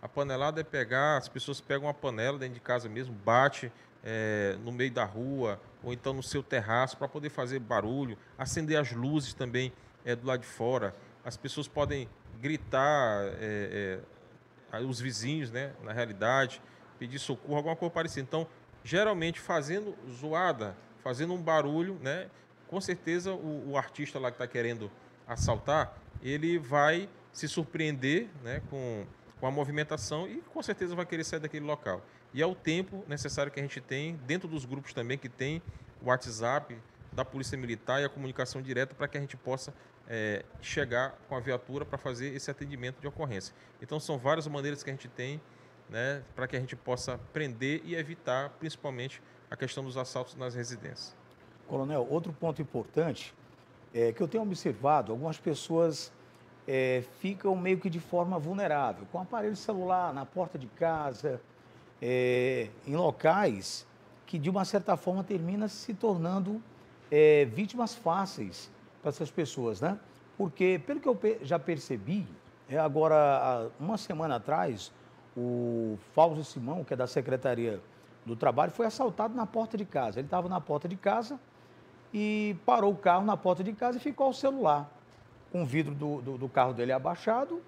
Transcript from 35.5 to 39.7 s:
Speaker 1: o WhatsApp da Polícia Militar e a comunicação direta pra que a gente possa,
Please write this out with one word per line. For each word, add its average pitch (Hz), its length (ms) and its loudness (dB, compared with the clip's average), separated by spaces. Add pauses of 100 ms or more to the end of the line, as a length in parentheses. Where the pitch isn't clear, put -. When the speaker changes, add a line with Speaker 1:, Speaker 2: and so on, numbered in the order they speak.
Speaker 1:
o 120 60 -4
WhatsApp 123 720 0 (340)
da 131 120 -2
Polícia 135 320 -6
Militar 123 460 -2
e 143 40 0
a 135 40 0
comunicação 131 500 -6
direta 131 360 -2
pra 143 120 -4
que 143 120 -6
a - 20 -4
gente 135 160 -8
possa, 131 340 -6 (360)